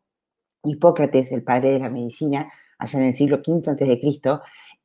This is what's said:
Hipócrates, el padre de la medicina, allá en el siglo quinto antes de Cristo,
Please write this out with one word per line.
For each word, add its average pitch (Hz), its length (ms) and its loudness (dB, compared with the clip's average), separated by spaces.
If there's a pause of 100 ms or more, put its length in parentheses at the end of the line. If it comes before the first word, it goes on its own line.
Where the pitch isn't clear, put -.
(640)
Hipócrates, 147 720 2
el 117 100 -4
padre 127 300 2
de 131 60 0
la 131 100 -6
medicina, 139 600 -4 (300)
allá 135 200 -4
en 131 80 4
el 127 80 0
siglo 147 260 2
quinto 165 280 -2
antes 139 160 -2
de 123 140 2
Cristo, 143 420 -2 (440)